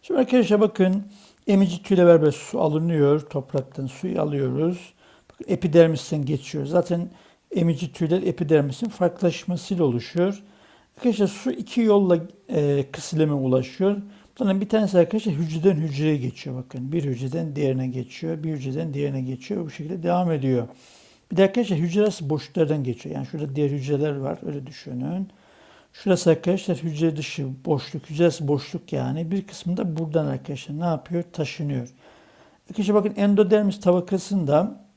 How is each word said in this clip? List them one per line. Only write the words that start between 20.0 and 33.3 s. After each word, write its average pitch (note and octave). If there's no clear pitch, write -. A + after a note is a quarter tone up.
devam F3
ediyor. C3
Bir D#3+
de F#3+
arkadaşlar G3
hücre F3
arası F3+
boşluklardan D3+
geçiyor. B2
Yani C#3
şurada D3
diğer D3
hücreler C#3+
var. C#3
Öyle C#3+
düşünün. D#3
Şurası F3+
arkadaşlar F3
hücre D#3
dışı C#3+
boşluk. D3
Hücre D#3
arası D#3+
boşluk C#3+
yani. D3
Bir G3
kısmı F3+
da F3
buradan D#3+
arkadaşlar C#3
ne F3
yapıyor? E3+
Taşınıyor. C#3+
Arkadaşlar G#3
bakın G3+
endodermis G3+